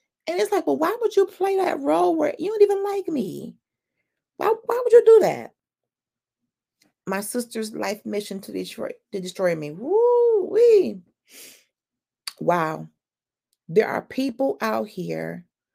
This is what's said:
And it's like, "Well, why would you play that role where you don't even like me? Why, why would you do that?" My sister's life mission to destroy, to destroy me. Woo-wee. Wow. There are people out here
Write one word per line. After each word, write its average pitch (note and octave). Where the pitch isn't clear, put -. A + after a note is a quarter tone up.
And F4
it's G#4
like, F#4+
"Well, C#4
why E4
would A4
you G4
play G4
that F4+
role E4
where D#4
you F4+
don't A4
even G4
like G4+
me? G3
Why, -
why A#4+
would A4+
you A#4
do A4+
that?" C#3+
My F#3+
sister's A3+
life G#3+
mission G#3
to G3+
destroy, F#3+
to G3+
destroy F3+
me. D3+
Woo-wee. G#4
Wow. D#3+
There F3
are -
people C4+
out A3
here E3